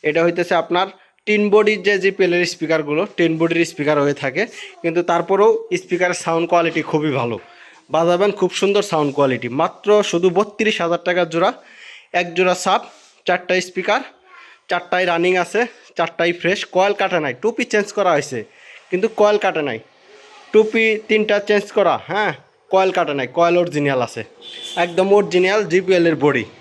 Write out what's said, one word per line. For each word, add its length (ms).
এটা 200
হইতেছে 320
আপনার 320
টিন 240
বডির 340
যে 160
জিপিএল 340
এর 120
স্পিকারগুলো, 600
টিন 200
বডির 280
স্পিকার 360
হয়ে 120
থাকে, 320
কিন্তু 220
তারপরেও 640
স্পিকারের 360
সাউন্ড 360
কোয়ালিটি 320
খুবই 300
ভালো, 280
বাজাবেন 420
খুব 220
সুন্দর 280
সাউন্ড 340
কোয়ালিটি। 340
মাত্র 540
শুধু 260
বত্রিশ 520
হাজার 220
টাকা 220
জোড়া, 280
এক 200
জোড়া 220
সাপ, 300
চারটা 360
স্পিকার, 400
চারটাই 360
রানিং 320
আছে, 280
চারটাই 360
ফ্রেশ, 380
কয়েল 220
কাটে 260
নাই, 220
টুপি 220
চেঞ্জ 300
করা 180
হয়েছে 320
কিন্তু 160
কয়েল 300
কাটে 240
নাই। 180
টুপি 560
তিনটা 320
চেঞ্জ 320
করা, 360
হ্যাঁ, 260
কয়েল 220
কাটে 220
নাই, 200
কয়েল 240
অরিজিনাল 440
আছে, 220
একদম 380
অরিজিনাল 520
জিপিএল 420
এর 80
বডি 300